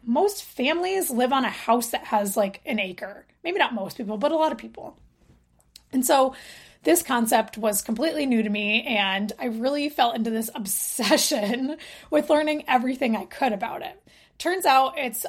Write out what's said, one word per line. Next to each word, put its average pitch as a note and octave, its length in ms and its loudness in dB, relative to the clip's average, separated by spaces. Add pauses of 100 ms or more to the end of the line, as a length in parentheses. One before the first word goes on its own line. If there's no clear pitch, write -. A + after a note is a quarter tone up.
most E4 380 0
families F4 680 -2
live B3 220 2
on C4 140 2
a G3+ 40 -2
house A#3 380 0
that - 160 -4
has, G#3 320 0
like, G3 300 0
an B3 120 -2
acre. F#3+ 480 -8 (160)
Maybe F4+ 160 -2
not C4 160 2
most F#3+ 220 -6
people, G#3+ 220 -6
but C#4+ 120 0
a D#4+ 60 0
lot D#4 160 2
of A3+ 60 -8
people. - 400 -16 (960)
And C4 120 2
so C4+ 280 4 (500)
this E4+ 180 4
concept A#3 560 0
was G#3 240 0
completely D4 420 -2
new A#3+ 180 2
to G#3+ 60 0
me, G#3 360 0
and G3+ 540 0
I B3+ 80 -6
really C4 420 -2
fell B3 240 2
into A3+ 180 -2
this A3 220 -2
<laughs> - 20 -20
obsession A#3+ 1200 0 (340)
with D4+ 200 2
learning D4+ 360 2
everything B3+ 480 0
I F#3+ 120 -4
could C4 260 -2
about G#3 300 -6
it. - 200 -14 (360)
Turns F4 260 -2
out C4+ 340 4
it's B3+ 300 -4